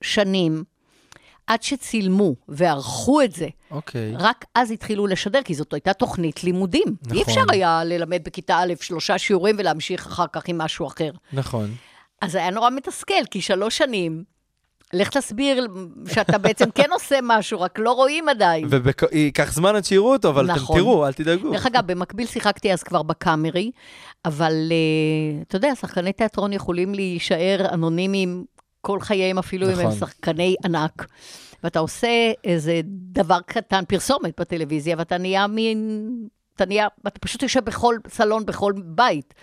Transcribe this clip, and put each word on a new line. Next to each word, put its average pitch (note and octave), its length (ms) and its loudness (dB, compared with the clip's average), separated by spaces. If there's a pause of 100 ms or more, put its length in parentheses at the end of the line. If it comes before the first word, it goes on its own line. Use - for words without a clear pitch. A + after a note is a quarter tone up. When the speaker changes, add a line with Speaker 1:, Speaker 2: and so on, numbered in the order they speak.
Speaker 1:
שנים, F#3 640 0 (840)
עד A3+ 160 -2
שצילמו G3 720 0 (120)
וערכו D3 760 2
את A3+ 100 2
זה. E3 160 -8 (240)
Speaker 2:
אוקיי. A#2 480 -6
Speaker 1:
רק A3 260 0 (100)
אז A#3 160 2
התחילו G#3 360 -2
לשדר, G3 360 0
כי E3+ 120 -4
זאת D3 180 -6
הייתה F#3 200 0
תוכנית E3+ 500 -2
לימודים. F#3 520 0 (100)
Speaker 2:
נכון. B2 120 -2
Speaker 1:
אי G#4 60 2
אפשר C5 180 2 (100)
היה E3+ 320 4
ללמד E3+ 400 -2
בכיתה F3 360 -2
א' F3+ 220 2
שלושה - 360 -2
שיעורים G3+ 420 2
ולהמשיך E3+ 480 -2
אחר F3 260 -2
כך - 140 -8
עם F3 100 -4
משהו D#3 300 -4
אחר. D3+ 240 -4 (220)
Speaker 2:
נכון. A#2 380 -4 (500)
Speaker 1:
אז F#3 140 -4
היה F3+ 140 0
נורא A3+ 200 2
מתסכל, D4 600 -2
כי F#3+ 100 -4
שלוש G3+ 360 0
שנים, F3+ 460 -2 (680)
לך F3+ 160 0
תסביר C4 580 -2 (460)
שאתה G#3 240 2
בעצם G#3 380 2
כן C#4+ 180 4
Speaker 2:
<laughs> F4+ 40 0
Speaker 1:
עושה C#4 260 0
משהו, A3 380 0
רק F3+ 180 -4
לא A3+ 120 2
רואים D4 380 2
עדיין. F3 400 2
Speaker 2:
ובק-, C3+ 420 2
ייקח D3+ 420 2
זמן F#3+ 220 4
עד G3+ 100 0
שיראו G3+ 280 6
אותו, G3 160 4
אבל C#3 160 4
אתם F3+ 160 0
Speaker 1:
נכון. D#3+ 160 2
Speaker 2:
תראו, F3+ 300 6
אל C3+ 60 -2
תדאגו. F3 380 0
Speaker 1:
דרך G#3 140 -2
אגב, A#3+ 260 2
במקביל F#3 360 -4
שיחקתי G#3 460 0
אז E3+ 100 -2
כבר E3+ 200 0
בקאמרי, E3 680 0 (540)
אבל, D#3+ 280 0 (180)
אה, D#3 760 2
אתה - 80 -6
יודע, B3+ 200 2
שחקני F#3+ 380 -4
תיאטרון G#3 400 -2
יכולים F#3+ 400 -2
להישאר F#3 800 0
אנונימיים F3+ 720 -2 (360)
כל G3 180 -4
חייהם, F#3 380 0
אפילו F#3 300 -2
אם F#3 120 0
הם - 80 -
Speaker 2:
נכון. G#2 120 -2
Speaker 1:
שחקני F3 560 -2 (100)
ענק. D#3+ 400 -2 (580)
ואתה E3 160 -2
עושה D#3+ 280 -2 (360)
איזה E3+ 440 0
דבר F#3 580 0
קטן, F#3+ 420 -2
פרסומת G3+ 540 -2
בטלוויזיה, D#3+ 580 -2
ואתה F3+ 180 -2
נהיה F#3+ 300 0
מין... A3 640 -2 (460)
אתה G3 100 0
נהיה, G3+ 220 2 (200)
אתה - 120 -8
פשוט - 240 -6
יושב B3+ 220 0
בכל A#3 300 0 (120)
סלון, G#3+ 380 0
בכל G3+ 320 0
בית. E3+ 640 0